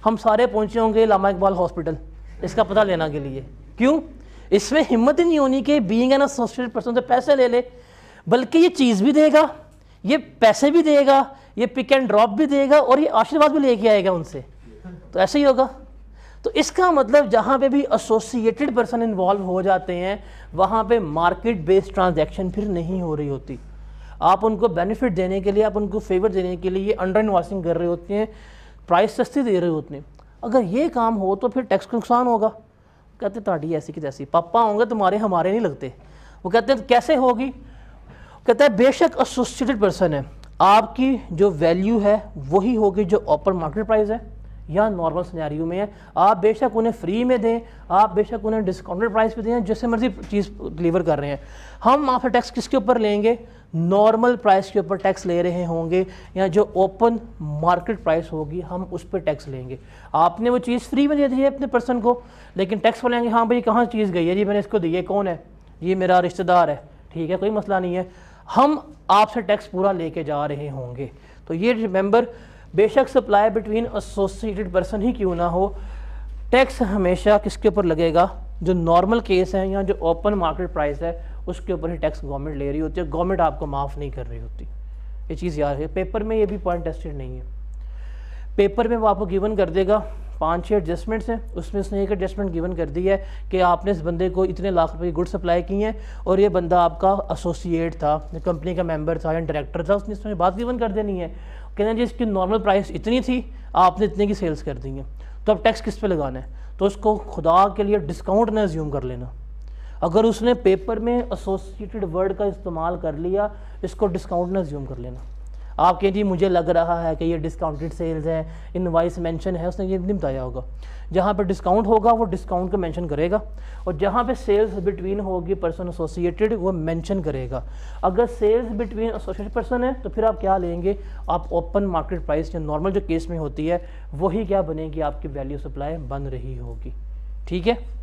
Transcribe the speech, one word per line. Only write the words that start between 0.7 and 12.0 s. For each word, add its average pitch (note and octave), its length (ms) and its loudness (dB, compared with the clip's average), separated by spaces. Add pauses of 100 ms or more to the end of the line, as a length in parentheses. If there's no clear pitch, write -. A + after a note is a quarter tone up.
होंगे A3 260 4
लामा G3 240 4
इकबाल G3 240 2
हॉस्पिटल E3 440 -2 (460)
इसका G#3 200 0
पता G3+ 200 4
लेने E3 260 0
के D3 100 -4
लिए। C3+ 260 -8 (320)
क्यों? C#4+ 240 4 (500)
इसमें A#3+ 380 4
हिम्मत B3 300 4
ही F4 40 6
नहीं E4 160 4
होनी C4+ 220 2
कि D4 180 4
being A#3 380 2
an C#4 60 4
associated B3 500 -4
person A#3 220 -4
से B3 60 2
पैसे B3+ 340 2
ले B3+ 120 4
ले, A#3+ 160 2 (680)
बल्कि B3+ 300 4
ये F4 100 8
चीज़ A#3+ 340 4
भी C#4 80 4
देगा, D4+ 440 6 (500)
ये C4+ 120 2
पैसे A#3 540 4
भी E4 100 6
देगा, C#4 540 6 (220)
ये A3+ 80 2
pick B3+ 260 -2
and C4+ 160 4